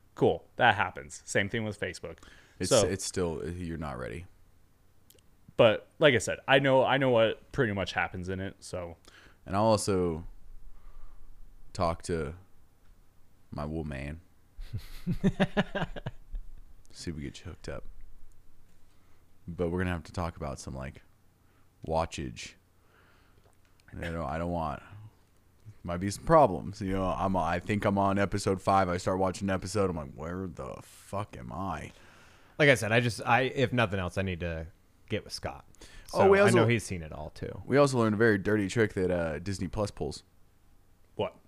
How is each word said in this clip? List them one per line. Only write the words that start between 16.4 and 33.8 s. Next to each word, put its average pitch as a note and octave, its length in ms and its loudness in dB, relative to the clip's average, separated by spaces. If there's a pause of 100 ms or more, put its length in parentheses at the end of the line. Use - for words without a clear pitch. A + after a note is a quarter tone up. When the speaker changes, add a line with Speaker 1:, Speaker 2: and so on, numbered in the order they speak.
Speaker 2:
See - 180 -10
if D2+ 60 -8
we D2+ 60 -8
get - 180 -10
you - 60 -18
hooked - 220 -14
up. - 160 -8 (1600)
But E2+ 240 -2
we're F2+ 100 0
gonna F#2 120 0
have E2 120 -6
to - 80 -18
talk E2+ 240 -4
about C#2+ 220 -8
some, - 160 -12
like, C2 280 -10 (840)
watchage. D#2 720 -4 (1500)
You E2+ 80 -4
know, E2 140 -4
I C#2+ 140 -4
don't E2+ 120 -4
want, D#2+ 320 -4 (1000)
might F2 160 -4
be G2 120 -2
some - 140 -8
problems. G2+ 560 6
You F#2+ 140 0
know, F#2+ 100 2 (120)
I'm, F#2+ 200 2
I F2 240 2
think G#2 240 0
I'm G2+ 140 4
on G2 200 4
episode G2 420 0
five. G2 280 4
I F2 80 0
start F#2 220 -2
watching F#2+ 300 0
an F#2+ 60 2
episode. F#2+ 360 0
I'm E2 60 -4
like, C#2 180 -10
"Where F2+ 380 -8
the B1+ 300 -10
fuck - 560 -10
am B1 140 -12
I?" E2 400 -6 (640)
Speaker 3:
Like D3+ 120 6
I C3 40 8
said, G#2+ 180 0
I A#2+ 80 4
just, A#2+ 260 0
I, A#2+ 160 4
if B2+ 300 0
nothing A2 280 2